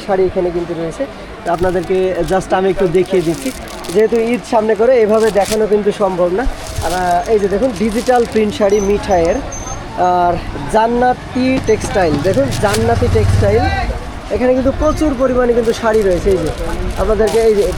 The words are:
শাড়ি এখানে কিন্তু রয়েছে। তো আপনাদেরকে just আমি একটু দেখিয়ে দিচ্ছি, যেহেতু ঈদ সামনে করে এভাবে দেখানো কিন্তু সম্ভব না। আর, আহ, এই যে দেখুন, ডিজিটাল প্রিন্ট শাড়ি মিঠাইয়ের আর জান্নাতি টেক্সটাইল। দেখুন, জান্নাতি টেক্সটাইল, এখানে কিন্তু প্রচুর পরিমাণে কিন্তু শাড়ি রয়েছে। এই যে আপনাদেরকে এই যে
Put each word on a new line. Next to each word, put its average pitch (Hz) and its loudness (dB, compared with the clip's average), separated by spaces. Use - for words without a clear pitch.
শাড়ি 190 2
এখানে 180 0
কিন্তু 170 -4
রয়েছে। 165 -6
তো 170 -2
আপনাদেরকে 185 0
just 190 -2
আমি 190 2
একটু 190 0
দেখিয়ে 180 2
দিচ্ছি, 165 -2
যেহেতু 220 2
ঈদ 233 0
সামনে 220 2
করে 233 4
এভাবে 214 2
দেখানো 202 0
কিন্তু 208 2
সম্ভব 185 0
না। 220 0
আর, 165 -2
আহ, 180 0
এই 214 4
যে 202 0
দেখুন, 202 0
ডিজিটাল 233 2
প্রিন্ট 214 0
শাড়ি 208 2
মিঠাইয়ের 196 2
আর 180 2
জান্নাতি 247 0
টেক্সটাইল। 196 0
দেখুন, 196 2
জান্নাতি 226 2
টেক্সটাইল, 226 2
এখানে 254 2
কিন্তু 262 0
প্রচুর 302 0
পরিমাণে 247 2
কিন্তু 226 2
শাড়ি 220 0
রয়েছে। 180 2
এই 190 4
যে 156 -2
আপনাদেরকে 208 2
এই 226 4
যে 185 2